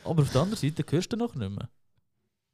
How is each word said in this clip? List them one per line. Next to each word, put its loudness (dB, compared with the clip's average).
Aber 4
auf 0
der 4
anderen 0
Seite -2
hörst 0
du 0
noch -4
nicht -2
mehr. -6